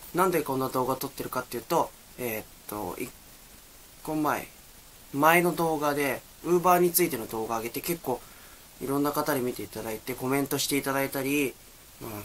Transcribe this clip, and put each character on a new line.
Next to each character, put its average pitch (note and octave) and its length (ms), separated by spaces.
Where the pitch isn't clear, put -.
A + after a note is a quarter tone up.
な F3+ 120
ん F#3 40
で E3+ 100
こ C3+ 160
ん - 20
な C3 120
動 B2+ 160
画 C3 100
撮 C#3+ 100
っ C#3 40
て - 120
る A#2 60
か B2+ 120
っ - 40
て - 140
い - 20
う - 20
と、 D#3+ 280
え A#2 220
ー G2+ 40
っ - 20
と、 G#2 320
一 B2 120
個 D#3 120
前、 D3 340
前 D#3+ 300
の F3 120
動 E3 240
画 D3 140
で、 C#3 300
Uber F3+ 320
に F3 140
つ F3 120
い D3+ 60
て C3 80
の A2 80
動 A2 200
画 A2+ 120
上 A2 60
げ A#2+ 40
て、 C#3+ 140
結 E3+ 180
構 B2 220
い - 60
ろ C#3 100
ん C#3+ 60
な D3 100
方 D3+ 220
に C3 80
見 B2 100
て G#2+ 100
い G2+ 60
た A2 140
だ A2 100
い A2 60
て、 B2+ 160
コ B2+ 140
メ C3+ 120
ン C#3 60
ト C#3+ 100
し C#3 100
て C#3 120
い C3+ 40
た C3+ 120
だ C3+ 100
い C3+ 60
た C#3 120
り、 C#3 320
ま A#2+ 80
あ、 G#2 160